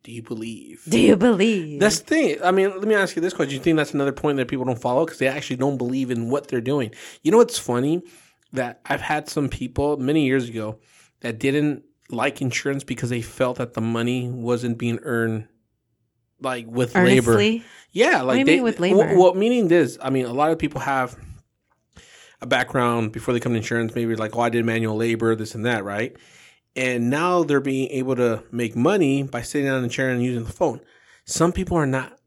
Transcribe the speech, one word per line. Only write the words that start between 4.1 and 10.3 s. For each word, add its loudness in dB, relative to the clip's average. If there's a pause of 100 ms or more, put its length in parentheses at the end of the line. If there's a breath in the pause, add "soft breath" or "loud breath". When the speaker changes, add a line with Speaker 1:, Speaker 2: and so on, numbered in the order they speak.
Speaker 1:
point -2
that -2
people -4
don't -2
follow 0
'cause -8
they 0
actually -4
don't 0
believe -2
in -2
what -2
they're -2
doing? -2 (320 loud breath)
You 2
know 6
what's 4
funny? 0 (540 soft breath)
That -6
I've -4
had -4
some -2
people -2
many 0
years 0